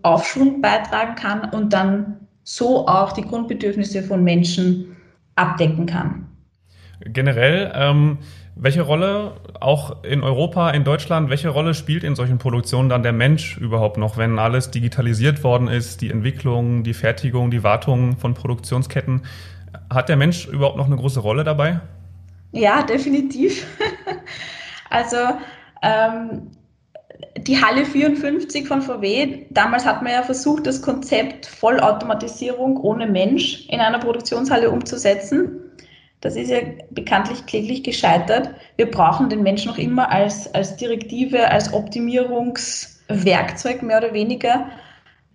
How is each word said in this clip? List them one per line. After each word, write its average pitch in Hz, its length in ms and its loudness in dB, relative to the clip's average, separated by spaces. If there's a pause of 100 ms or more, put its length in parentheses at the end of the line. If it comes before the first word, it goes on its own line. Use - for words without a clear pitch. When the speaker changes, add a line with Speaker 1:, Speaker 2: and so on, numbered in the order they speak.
Speaker 1:
Aufschwung 269 580 2
beitragen 220 540 0
kann 208 340 -4
und 208 240 0
dann 196 460 0 (240)
so - 440 0
auch 196 260 4
die 214 100 -6
Grundbedürfnisse 208 800 -4
von 185 200 2
Menschen 180 720 2 (400)
abdecken 170 520 2
kann. - 400 -4 (720)
Speaker 2:
Generell, 131 760 2
ähm, 147 460 4 (360)
welche 139 280 2
Rolle 185 480 0 (280)
auch 143 440 0
in 139 180 0
Europa, 165 480 0
in 147 140 2
Deutschland, 147 480 0
welche 147 180 -2
Rolle 156 240 0
spielt 151 300 -4
in 147 120 -2
solchen 123 220 0
Produktionen 123 500 0
dann 123 140 2
der 117 100 2
Mensch 131 460 2
überhaupt 110 400 0
noch, 107 180 -2
wenn 113 220 0
alles 120 320 0
digitalisiert 120 760 0
worden 123 240 2
ist, 117 340 -4
die 107 100 -4
Entwicklung, 120 720 -2
die 113 100 -2
Fertigung, 120 560 0
die 120 140 0
Wartung 123 540 2
von 120 180 -2
Produktionsketten? 127 880 -2 (680)
Hat 127 160 2
der 156 100 4
Mensch 175 300 2
überhaupt 139 300 0
noch 139 80 0
eine 135 120 2
große 131 220 0
Rolle 110 240 0
dabei? 156 360 0 (720)
Speaker 1:
Ja, 262 320 4
definitiv. 269 880 0
<laughs> - 40 -18 (1160)
Also, 240 260 0 (640)
ähm, 220 680 0 (840)
die 262 220 0
Halle 254 240 4
vierundfünfzig 285 840 0
von 269 160 -2
V 247 180 -6
W, 233 480 -2
damals 233 340 2
hat - 200 0
man 247 80 -4
ja 247 100 2
versucht, 262 460 -2
das 269 160 -4
Konzept - 640 -2
Vollautomatisierung 233 1300 0
ohne 226 300 0
Mensch 208 640 2
in 233 100 -4
einer 226 180 2
Produktionshalle 233 720 0
umzusetzen. 240 880 0 (600)
Das - 160 -4
ist 247 140 -4
ja 247 80 2 (320)
bekanntlich - 560 -2
kläglich 214 360 -4
gescheitert. 208 680 2 (260)
Wir 226 120 2
brauchen 185 380 2
den 214 160 0
Menschen 196 280 0
noch - 60 -8
immer 247 320 0
als, 202 440 0
als 190 240 -2
Direktive, 233 720 0
als - 240 2
Optimierungswerkzeug 240 2000 -2
mehr 220 160 2
oder 220 160 0
weniger. 233 540 0 (680)